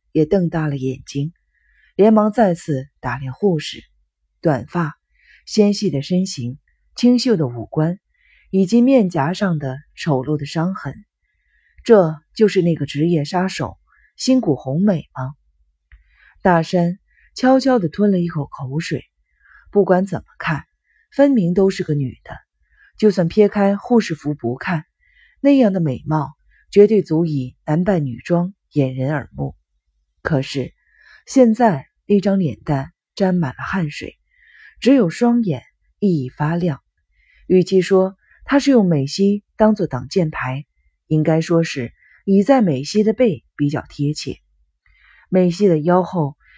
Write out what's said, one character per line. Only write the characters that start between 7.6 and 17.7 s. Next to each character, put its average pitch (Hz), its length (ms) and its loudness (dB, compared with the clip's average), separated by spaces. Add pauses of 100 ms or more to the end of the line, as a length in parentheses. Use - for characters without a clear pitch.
官， 165 320 -2 (520)
以 190 160 2
及 233 140 2
面 240 300 4
颊 156 220 -2
上 180 260 -2
的 131 180 -6 (200)
丑 135 260 0
陋 151 140 -2
的 143 100 -6
伤 175 300 -4
痕。 127 180 -10 (880)
“这 180 320 4 (220)
就 220 100 2
是 190 160 0
那 170 140 2
个 143 100 -6
职 151 220 -2
业 160 160 0
杀 185 240 -4
手 123 280 -8 (400)
新 262 240 0
谷 165 140 2
红 143 300 -4
美 185 280 0
吗？” 131 200 -10 (1080)
大 170 220 4
山 175 380 -2 (340)
悄 262 240 4
悄 254 220 0